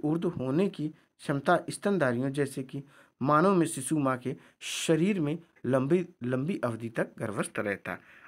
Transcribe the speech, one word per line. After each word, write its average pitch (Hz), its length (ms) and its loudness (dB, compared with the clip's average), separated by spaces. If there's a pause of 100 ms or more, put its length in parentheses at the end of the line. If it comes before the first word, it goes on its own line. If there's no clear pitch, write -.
ऊर्ध्व 170 260 0
होने 147 400 0
की 151 180 -6
क्षमता 151 720 -2 (100)
स्तनधारियों, 139 600 0
जैसे 139 340 -4
कि 135 200 -10 (380)
मानव 151 340 6
में 165 100 4
शिशु 143 320 -2
माँ 135 200 2
के 123 180 -6 (260)
शरीर 175 580 0
में 151 180 -2 (280)
लंबी, 139 400 2 (180)
लंबी 131 400 -2
अवधि 117 260 -4
तक 160 300 -4
गर्भस्थ 110 400 -6
रहता 101 320 -4
है, 90 80 -8 (280)